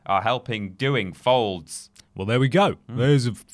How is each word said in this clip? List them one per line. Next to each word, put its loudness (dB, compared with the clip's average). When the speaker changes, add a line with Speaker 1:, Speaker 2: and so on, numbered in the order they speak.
Speaker 1:
are 0
helping -4
doing -2
folds. -2
Speaker 2:
Well, -6
there 2
we 4
go. 2
Speaker 1:
Mm. -8
Speaker 2:
There's 4
a, -2